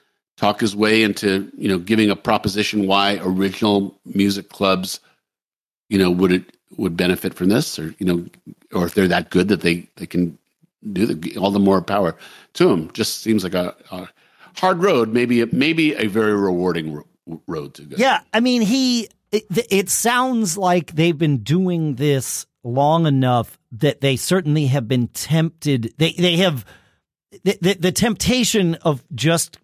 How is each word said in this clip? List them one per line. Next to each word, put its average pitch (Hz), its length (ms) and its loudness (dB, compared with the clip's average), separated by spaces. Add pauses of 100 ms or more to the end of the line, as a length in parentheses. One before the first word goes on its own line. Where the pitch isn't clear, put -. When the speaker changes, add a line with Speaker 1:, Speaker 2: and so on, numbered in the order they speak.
(380)
Speaker 1:
talk - 240 0
his 104 140 -2
way 107 280 2
into, 101 540 -2
you - 100 -4
know, 95 120 0
giving 107 320 2
a 95 40 -2
proposition 104 720 -2
why 98 360 2
original 98 800 0
music 98 440 -2
clubs, 95 500 -2 (920)
you 101 80 0
know, 92 140 4
would 92 200 2
it, 92 240 -2 (220)
would 87 180 -4
benefit 90 380 -2
from 90 160 0
this, 127 300 -2
or, 80 180 -10
you 95 80 -6
know, 87 200 0 (460)
or 92 140 -2
if 87 80 -8
they're 95 140 2
that 85 240 -2
good 92 160 2
that 95 140 0
they, 87 340 -2
they 85 100 -12
can 87 320 -4 (560)
do 95 140 0
the, - 300 -6
all 98 140 0
the 101 80 2
more 98 220 4
power 95 340 -2 (380)
to 175 180 2
'em. 80 220 -2
Just - 280 -6
seems 107 220 -2
like 90 120 -6
a, 90 200 -4 (160)
a 90 160 -14 (480)
hard 185 280 0
road, 123 280 2
maybe, 120 340 2
maybe 151 500 0
a - 120 -2
very 107 260 0
rewarding 90 600 0
ro-, - 540 -16
road 73 260 -10
to 76 100 -20
go. - 140 -18
Speaker 2:
Yeah, 240 240 0 (120)
I 214 60 0
mean, 247 220 2
he, 240 480 0 (220)
it, 214 120 0 (100)
th-, 233 160 -2
it 196 200 0
sounds 233 680 0
like 180 360 0
they've 160 240 2
been 147 220 2
doing 160 560 0
this 139 500 -2 (180)
long 143 440 2
enough 127 520 2 (140)
that 135 260 -2
they 139 160 2
certainly 151 520 0
have 127 200 0
been 123 220 0
tempted. 147 880 -2
They, 160 160 0
they 175 240 0
have, 165 280 0 (800)
the, - 180 0
the, 185 140 2
the 185 160 0
temptation 214 840 0
of 147 280 -2 (100)
just 156 500 0